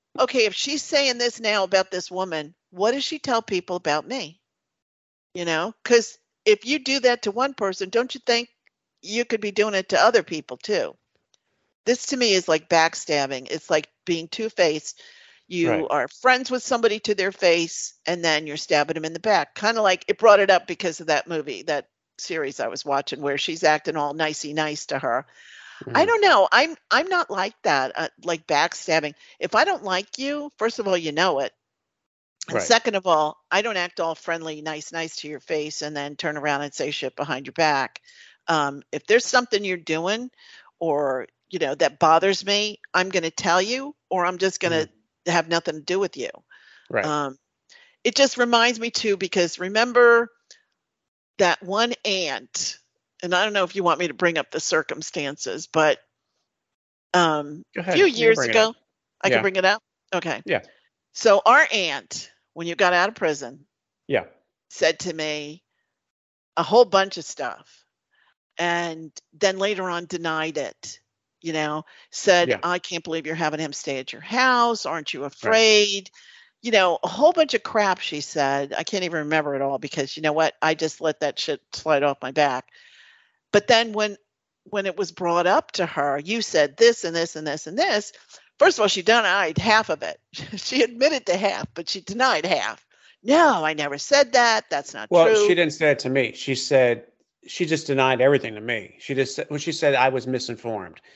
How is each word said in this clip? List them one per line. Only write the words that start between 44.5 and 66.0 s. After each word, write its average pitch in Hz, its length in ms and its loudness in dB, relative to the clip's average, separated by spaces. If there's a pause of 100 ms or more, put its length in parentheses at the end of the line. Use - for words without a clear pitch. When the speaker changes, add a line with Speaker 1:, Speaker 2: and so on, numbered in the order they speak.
Speaker 1:
gonna 165 260 0
Speaker 2:
Mm-hmm. - 60 -20 (340)
Speaker 1:
have 170 220 2
nothing 170 260 -2
to 156 60 -12
do 180 180 -4
with 190 180 -4
you. 123 120 -8 (600)
Speaker 2:
Right. 123 240 -2
Speaker 1:
Um, 139 240 -4 (640)
it 240 120 0
just 277 220 2
reminds 240 420 2
me 233 120 -6
too, 202 260 -2
because 180 420 -2
remember 233 680 4 (1080)
that 175 240 2
one 214 300 0 (120)
aunt, 165 720 -6 (460)
and 180 100 -2
I 180 100 2
don't 214 100 -2
know 196 100 2
if 180 120 -6
you 190 80 -2
want 170 160 2
me 175 80 -2
to 147 60 -6
bring 170 240 0
up 143 140 -4
the - 80 -4
circumstances, 156 1080 -6
but, 156 320 2 (1120)
um, 156 500 0 (120)
Speaker 2:
Go 180 60 -8
Speaker 1:
a - 0 -
Speaker 2:
ahead. 180 120 -2
Speaker 1:
few 392 120 6 (100)
Speaker 2:
You 233 100 -2
can 226 80 6
Speaker 1:
years - 20 4
Speaker 2:
bring 123 160 -2
it 220 60 2
Speaker 1:
ago, 220 180 2
Speaker 2:
up. - 0 - (460)
Speaker 1:
I 190 80 0
can 214 120 4
Speaker 2:
Yeah. - 0 -
Speaker 1:
bring 190 140 -2
it 185 100 0
up? 202 160 2 (320)
Okay. 165 320 -4
Speaker 2:
Yeah. 165 160 -2 (520)
Speaker 1:
So 202 320 4
our 269 260 8
aunt, 160 600 -6 (220)
when 170 140 -8
you 170 80 -6
got 180 180 4
out 180 160 4
of 226 60 -10
prison, 143 500 -4 (420)
Speaker 2:
Yeah. 113 180 0 (440)
Speaker 1:
said 165 300 0
to 175 140 -8
me 151 500 -8 (920)